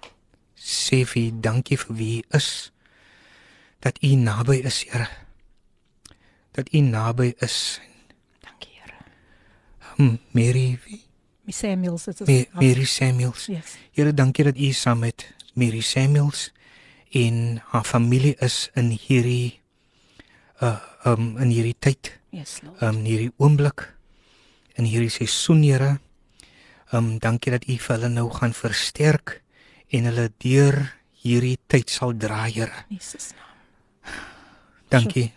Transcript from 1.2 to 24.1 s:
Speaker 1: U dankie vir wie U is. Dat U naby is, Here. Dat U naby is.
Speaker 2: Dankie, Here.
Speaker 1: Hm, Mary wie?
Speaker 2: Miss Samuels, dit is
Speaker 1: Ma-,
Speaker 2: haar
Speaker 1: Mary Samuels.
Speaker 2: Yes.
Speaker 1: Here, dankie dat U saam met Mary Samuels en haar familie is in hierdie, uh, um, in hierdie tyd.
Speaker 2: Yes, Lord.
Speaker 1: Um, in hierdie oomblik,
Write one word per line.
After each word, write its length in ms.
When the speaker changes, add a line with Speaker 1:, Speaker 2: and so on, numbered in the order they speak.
Speaker 1:
U 180
dankie 360
vir 200
wie 220
U 40
is. 340
Dat 220
U 140
naby 480
is, 240
Here. 200
Dat 200
U 80
naby 600
is. 400
Speaker 2:
Dankie, 320
Here. 240
Speaker 1:
Hm, 200
Mary 540
wie? 160
Speaker 2:
Miss 120
Samuels, 460
dit 160
is 80
Speaker 1:
Ma-, 240
Speaker 2:
haar 100
Speaker 1:
Mary 220
Samuels. 640
Speaker 2:
Yes. 300
Speaker 1:
Here, 220
dankie 300
dat 120
U 160
saam 260
met 280
Mary 260
Samuels 720
en 540
haar 180
familie 560
is 340
in 160
hierdie, 680
uh, 180
um, 340
in 120
hierdie 280
tyd. 400
Speaker 2:
Yes, 320
Lord. 200
Speaker 1:
Um, 140
in 80
hierdie 320
oomblik, 580